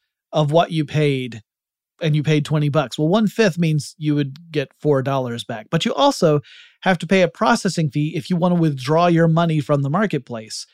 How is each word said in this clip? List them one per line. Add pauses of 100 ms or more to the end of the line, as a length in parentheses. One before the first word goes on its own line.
(340)
of
what
you
paid, (600)
and
you
paid
twenty
bucks.
Well,
one-fifth
means
you
would
get
four
dollars
back.
But
you
also (400)
have
to
pay
a
processing
fee
if
you
wanna
withdraw
your
money
from
the
marketplace.